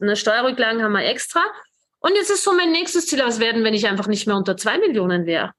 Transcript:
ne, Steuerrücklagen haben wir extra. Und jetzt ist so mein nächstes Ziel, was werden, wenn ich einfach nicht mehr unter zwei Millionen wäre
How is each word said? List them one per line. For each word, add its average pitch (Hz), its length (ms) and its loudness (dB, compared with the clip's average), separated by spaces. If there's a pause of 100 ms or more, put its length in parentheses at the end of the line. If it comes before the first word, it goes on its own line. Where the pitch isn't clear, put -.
ne, 208 160 0
Steuerrücklagen 233 640 0
haben 214 80 0
wir 202 140 0
extra. 262 400 -2 (560)
Und 381 160 2
jetzt 403 140 0
ist 392 120 0
so 403 100 2
mein 349 200 4
nächstes 339 340 0
Ziel, 269 140 -2
was 233 180 0
werden, 226 240 2
wenn 220 120 2
ich 214 120 0
einfach 196 220 -2
nicht 208 180 -2
mehr 208 80 2
unter 196 220 0
zwei 214 220 0
Millionen 185 460 2
wäre 160 340 -2